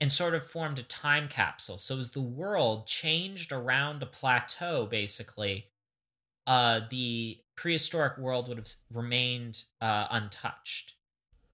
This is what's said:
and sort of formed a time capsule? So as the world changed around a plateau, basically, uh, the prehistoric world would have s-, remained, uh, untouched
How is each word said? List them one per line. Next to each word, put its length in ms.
and 120
sort 220
of 120
formed 320
a 60
time 440
capsule? 500
So 200
as 120
the 120
world 640
changed 680
around 500
a 40
plateau, 800
basically, 800
uh, 340
the 480
prehistoric 600
world 300
would 100
have 80
s-, 100
remained, 720
uh, 300
untouched 840